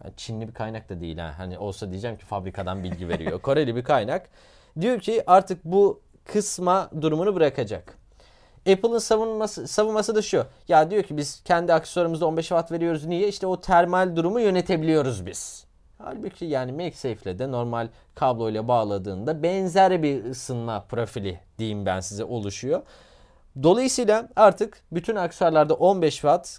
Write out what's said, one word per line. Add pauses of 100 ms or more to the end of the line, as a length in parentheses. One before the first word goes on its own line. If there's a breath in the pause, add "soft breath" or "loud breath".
Yani
Çinli
bir
kaynak
da
değil
ha.
Hani
olsa
diyeceğim
ki
fabrikadan
bilgi
veriyor.
<laughs>
Koreli
bir
kaynak. (520 soft breath)
Diyor
ki,
"Artık
bu (240)
kısma (100)
durumunu
bırakacak." (760 soft breath)
Apple'ın
savunması,
savunması
da
şu. (240 soft breath)
Ya
diyor
ki
biz
kendi
aksesuarımızda
on
beş
watt
veriyoruz.
Niye?
İşte
o
termal
durumu
yönetebiliyoruz
biz. (320)
Halbuki
yani
MagSafe'le
de
normal (260 soft breath)
kabloyla
bağladığında
benzer
bir
ısınma
profili (180)
diyeyim
ben
size
oluşuyor. (800 soft breath)
Dolayısıyla
artık (100)
bütün
aksesuarlarda
on
beş
watt